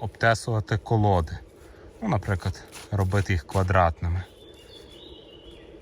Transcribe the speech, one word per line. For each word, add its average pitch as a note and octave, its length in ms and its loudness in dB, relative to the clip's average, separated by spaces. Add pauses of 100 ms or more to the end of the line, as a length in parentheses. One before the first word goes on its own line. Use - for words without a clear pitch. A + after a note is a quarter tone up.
обтесувати A2+ 760 0
колоди. F#2+ 600 2 (640)
Ну, A3 60 -4
наприклад, G2 540 -2 (280)
робити G2 420 0
їх F2 140 0
квадратними. F2+ 760 2 (1600)